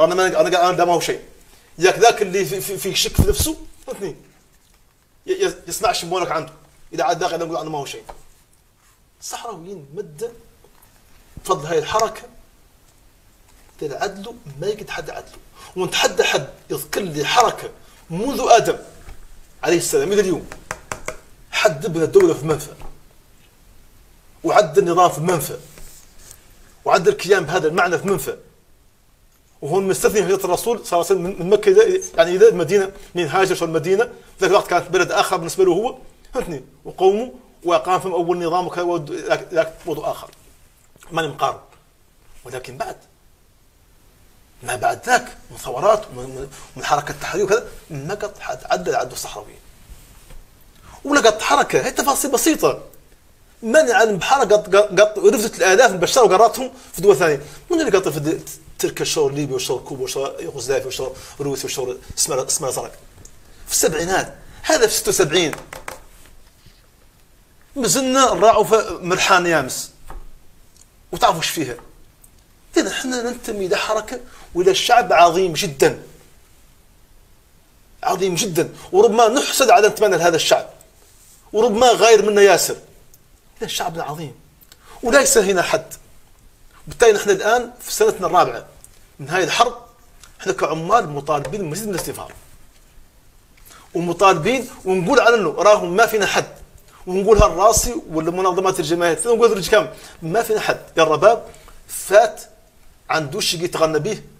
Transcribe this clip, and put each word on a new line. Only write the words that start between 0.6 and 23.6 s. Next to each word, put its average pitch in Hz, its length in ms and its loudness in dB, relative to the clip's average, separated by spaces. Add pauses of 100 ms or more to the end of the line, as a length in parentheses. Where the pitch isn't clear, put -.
ده 349 120 0
ما 349 80 2
هو 160 80 2
شيء. - 200 -4 (580)
ياك 170 200 2
ذاك 226 240 4
اللي 190 220 -2
في، 180 160 -6
في، 196 180 -8
في 185 160 -6
شك - 220 -2
في - 120 2
نفسه، 320 280 -2 (300)
فهمتني؟ 202 300 -12 (1080)
ي-، 185 200 -2
ي-، 170 80 -6 (140)
يسمعش 214 360 -4
مولك 170 260 -4
عنده. 151 220 -6 (400)
إذا 160 120 -4
عاد 165 200 -2
ذاك 170 100 -4
نقول 165 220 -6
عنه 156 140 -8
ما 151 80 -8
هو 139 60 -10
شيء. 127 180 -14 (1200)
الصحراويين 185 720 -14
مدة 190 380 -12 (1120)
بفضل 151 220 -4
هاي 160 120 -2
الحركة - 440 -4 (1600)
تلعدلوا 196 520 -8 (280)
ما 175 60 -8
يقد 208 240 -8
حد 165 200 -10
عدله. - 260 -16 (400)
ونتحدى - 480 0
حد - 240 -4 (220)
يذكر 151 300 -6
لي 151 240 -6
حركة 196 460 0 (400)
منذ 208 380 -6
آدم 143 280 4 (840)
عليه 120 140 2
السلام 151 360 -2
إلى 208 80 2
اليوم. 170 260 -4 (1040)
حد 165 360 -2
بنى 165 180 -2
الدولة 175 300 4
في 131 120 -8
منفى. - 260 -4 (1700)